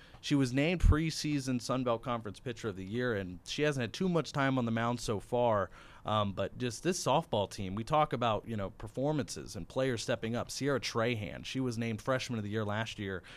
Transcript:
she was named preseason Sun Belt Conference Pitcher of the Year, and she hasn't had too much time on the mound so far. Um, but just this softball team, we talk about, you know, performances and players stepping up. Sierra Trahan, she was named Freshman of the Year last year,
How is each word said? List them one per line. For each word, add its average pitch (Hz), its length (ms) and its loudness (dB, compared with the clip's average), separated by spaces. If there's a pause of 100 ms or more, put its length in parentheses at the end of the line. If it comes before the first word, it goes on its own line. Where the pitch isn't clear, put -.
(220)
she - 140 2
was 131 180 4
named 156 260 4
preseason 147 840 4
Sun 127 220 0
Belt 117 200 2
Conference 110 360 -4
Pitcher 117 300 -6
of 92 80 -4
the 95 80 -8
Year, 117 300 0
and 90 300 -4
she - 180 -2
hasn't 143 180 2
had 110 120 -2
too 190 140 0
much 165 240 0
time 135 260 2
on 120 80 2
the 117 60 2
mound 117 300 0
so 104 180 -2
far. 113 500 2 (360)
Um, 104 260 2
but 92 260 -4
just 120 240 -4
this 180 220 0
softball 127 480 2
team, 95 240 -4
we 113 80 -2
talk 151 300 2
about, 117 340 0
you 113 80 -4
know, 95 160 -2
performances 127 840 -4
and 85 100 -8
players 131 340 0
stepping 113 340 -2
up. 113 140 -4
Sierra 135 300 0
Trahan, 110 640 -2
she - 140 -4
was 123 180 0
named 113 240 -2
Freshman 127 380 -2
of 104 40 -4
the 101 60 -4
Year 110 140 0
last 107 360 -2
year, 95 220 -4 (160)